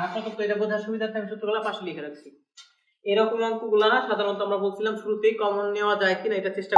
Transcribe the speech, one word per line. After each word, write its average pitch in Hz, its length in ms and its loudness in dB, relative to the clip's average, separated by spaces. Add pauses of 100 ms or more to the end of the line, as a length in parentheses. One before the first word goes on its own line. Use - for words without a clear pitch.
আপাতত 214 400 -6
এটা 202 160 0
বোঝার 208 240 0
সুবিধার্থে 220 340 -4
আমি 196 120 -8
সূত্রগুলো 214 360 -4
পাশে 175 200 -6
লিখে 147 200 -8
রাখছি। - 200 -16 (840)
এরকম 220 280 2 (100)
অঙ্কগুলা 214 400 2 (200)
সাধারণত 202 380 0
আমরা 196 180 0
বলছিলাম 208 360 -2
শুরুতেই 214 400 2
কমন 202 240 0 (120)
নেওয়া 208 240 2
যায় 190 200 4
কিনা 214 200 -2
এটা 190 160 -2
চেষ্টা 190 200 6